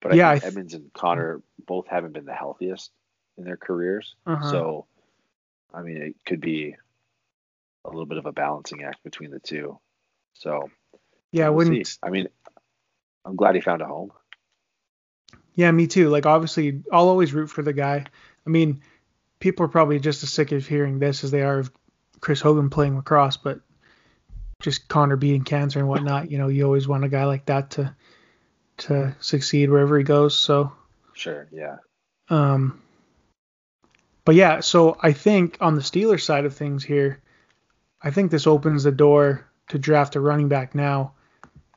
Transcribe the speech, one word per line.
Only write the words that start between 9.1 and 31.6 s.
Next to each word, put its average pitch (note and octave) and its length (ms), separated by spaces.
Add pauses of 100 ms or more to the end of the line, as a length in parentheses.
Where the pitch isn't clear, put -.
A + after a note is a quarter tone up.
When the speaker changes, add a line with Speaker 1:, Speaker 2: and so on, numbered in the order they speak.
Speaker 1:
the C#2 80
two. D2 380 (580)
So, D2 360 (600)
Speaker 2:
Yeah, D#3+ 160
I - 20
Speaker 1:
we'll D3+ 80
Speaker 2:
wouldn't E3 300
Speaker 1:
see. - 140
I F#2 80
mean, F#2+ 180 (960)
I'm F#2+ 100
glad G2 200
he F2 60
found E2+ 200
a D2+ 60
home. E2+ 240 (1400)
Speaker 2:
Yeah, F3 160
me E3 160
too. E3 220
Like, D3 160
obviously, D3+ 640
I'll F3 180
always F3+ 240
root D#3 140
for D#3 140
the D3 120
guy. C#3 320 (400)
I D#3 40
mean, D#3 320 (580)
people F#3 260
are D3 40
probably D3 300
just C#3+ 240
as C#3 80
sick D3 200
of C#3 140
hearing C#3+ 340
this C#3+ 240
as C3+ 80
they C#3 100
are C#3 180
of C3 120 (500)
Chris D3 200
Hogan D3+ 280
playing C#3+ 260
lacrosse, C3+ 420
but C#3 220 (1000)
just - 260
Connor C#3+ 280
beating C#3 280
cancer C#3+ 360
and C#3 80
whatnot, C#3+ 440
you C#3+ 60
know, C#3 100
you C#3 180
always C#3 220
want C#3 180
a C#3 40
guy C#3 160
like C#3 200
that C#3 260
to, C#3 240 (840)
to C#3 420
succeed C#3+ 500
wherever C#3+ 280
he C#3 60
goes. D3 340
So C#3+ 340 (420)
Speaker 1:
Sure, D2 380
yeah. D2+ 260 (520)